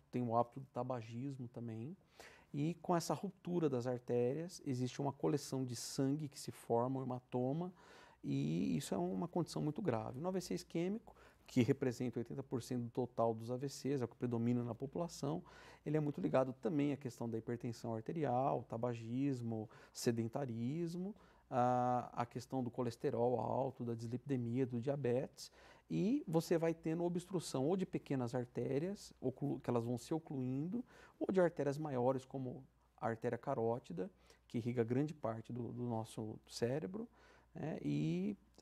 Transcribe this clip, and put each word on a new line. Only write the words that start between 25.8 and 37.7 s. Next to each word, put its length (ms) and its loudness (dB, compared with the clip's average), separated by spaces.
e 400 2
você 300 4
vai 160 2
tendo 300 -2
obstrução 600 0
ou 100 4
de 120 0
pequenas 480 -2
artérias, 840 -2
oclu-, 420 -2
que 100 -2
elas 140 4
vão 120 0
se 160 -6
ocluindo, 720 -2
ou 140 2
de 80 6
artérias 380 4
maiores, 480 2
como 360 -6
a 60 0
artéria 320 0
carótida, 720 -2
que 120 -4
irriga 260 2
grande 300 2
parte 360 -4
do, 220 -6
do 120 -6
nosso 640 -4
cérebro, 640 -2
né? 260 -4